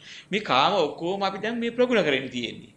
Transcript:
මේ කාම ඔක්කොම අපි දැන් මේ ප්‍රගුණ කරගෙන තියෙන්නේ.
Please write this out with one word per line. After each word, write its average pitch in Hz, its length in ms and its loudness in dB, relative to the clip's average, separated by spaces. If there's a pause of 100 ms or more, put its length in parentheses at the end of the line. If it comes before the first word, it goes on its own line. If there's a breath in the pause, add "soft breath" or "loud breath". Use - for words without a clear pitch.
(260 loud breath)
මේ - 160 -4
කාම 147 340 4
ඔක්කොම 175 460 -2
අපි 196 160 -2
දැන් 220 180 -4
මේ 233 140 -2
ප්‍රගුණ 240 320 2
කරගෙන 135 260 0
තියෙන්නේ. 120 480 -8